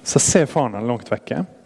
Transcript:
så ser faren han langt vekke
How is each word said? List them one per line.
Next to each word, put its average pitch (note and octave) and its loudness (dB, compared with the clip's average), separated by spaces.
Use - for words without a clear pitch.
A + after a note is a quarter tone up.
så - 2
ser E3 4
faren B2+ -2
han G#2+ -4
langt A#2+ -4
vekke - -4